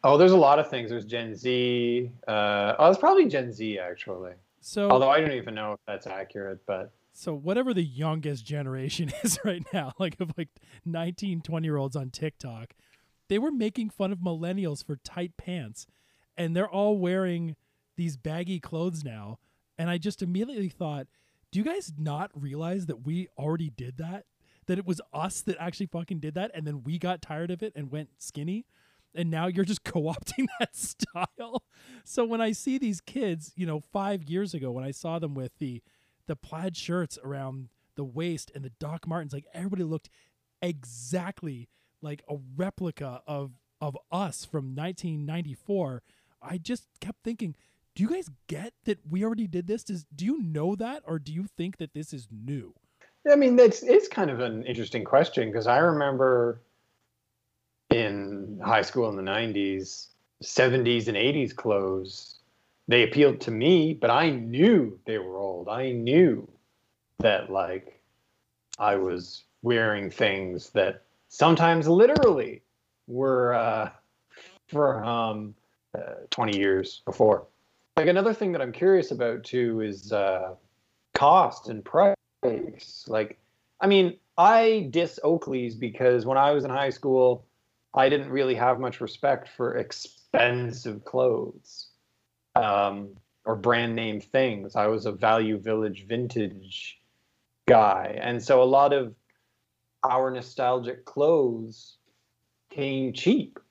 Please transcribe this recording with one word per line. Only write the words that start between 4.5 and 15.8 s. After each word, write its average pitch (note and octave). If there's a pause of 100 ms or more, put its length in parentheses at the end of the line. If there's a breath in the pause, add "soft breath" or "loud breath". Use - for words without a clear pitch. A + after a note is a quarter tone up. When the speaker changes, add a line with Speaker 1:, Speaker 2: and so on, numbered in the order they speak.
Speaker 2:
So G3+
Speaker 1:
Although C3+
I D3+
don't D3+
even A#2
know G#2+
if G2+
that's G2+
accurate, G2
but G2+ (200)
Speaker 2:
So -
whatever G3+
the F3
youngest D3
generation C#3
<laughs> -
is -
right F3+
now, D3
like, F#3
of, E3
like, D#3+ (360 soft breath)
nineteen, E3+
twenty-year-olds D3+
on C3+
TikTok, B2 (540)
they G3
were C#4+
making A3
fun G3
of F#3+
millennials F3
for D3
tight -
pants, D3 (500)